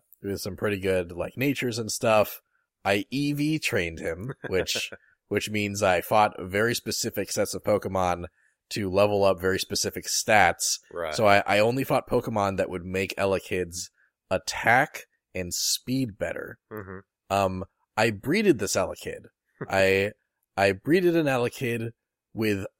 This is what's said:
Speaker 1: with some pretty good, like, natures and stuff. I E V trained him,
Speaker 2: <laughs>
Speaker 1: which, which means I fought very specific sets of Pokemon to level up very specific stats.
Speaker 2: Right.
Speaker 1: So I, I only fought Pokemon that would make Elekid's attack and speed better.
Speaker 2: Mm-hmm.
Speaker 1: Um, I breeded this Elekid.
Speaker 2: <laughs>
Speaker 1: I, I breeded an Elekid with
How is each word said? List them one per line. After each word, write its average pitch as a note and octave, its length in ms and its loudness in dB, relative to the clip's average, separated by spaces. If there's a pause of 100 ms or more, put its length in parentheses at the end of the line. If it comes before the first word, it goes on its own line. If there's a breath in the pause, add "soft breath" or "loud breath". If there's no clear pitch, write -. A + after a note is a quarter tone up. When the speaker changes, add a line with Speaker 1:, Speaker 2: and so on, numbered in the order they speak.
(220)
Speaker 1:
with G2 200 -4
some F#2+ 160 -8
pretty G#2 220 -2
good, F#2 340 0
like, E2+ 240 -8
natures B2+ 420 -2
and G#2+ 120 -6
stuff. G#2+ 500 2 (420)
I G2+ 260 0
E C#3+ 240 -2
V D3+ 260 -2
trained E2+ 400 -2
him, F2+ 420 -6
Speaker 2:
<laughs> - 80 -12
Speaker 1:
which, F#2 420 -2 (380 loud breath)
which G2+ 200 -2
means G#2 340 -2
I F2+ 180 4
fought G#2+ 380 2
very G#2 360 0
specific - 560 -6
sets G#2 220 -2
of F#2 100 -10
Pokemon F#2 640 0 (460)
to G2 180 -4
level G2+ 340 4
up F#2+ 160 4
very F#2+ 200 0
specific - 480 -4
stats. - 720 2 (120)
Speaker 2:
Right. D#2+ 240 -6
Speaker 1:
So A2+ 100 2
I, G2+ 220 8
I G2+ 120 4
only B2 260 2
fought - 240 0
Pokemon G#2 480 0
that F#2+ 120 0
would F2 160 -6
make F#2 320 -4
Elekid's F2+ 720 -2 (400)
attack - 760 0 (300)
and F2+ 200 -6
speed B2+ 640 -4
better. E2 400 -8 (140)
Speaker 2:
Mm-hmm. F#2+ 260 -14 (320)
Speaker 1:
Um, F#2+ 340 0 (320)
I A2+ 160 2
breeded D3 480 2
this G2 160 -2
Elekid. F2 500 -4 (180)
Speaker 2:
<laughs> - 260 -14
Speaker 1:
I, G2 420 4 (460)
I G2 160 4
breeded E3+ 420 2
an D#3+ 120 2
Elekid A#2+ 640 -2 (420)
with G#2 320 0 (140)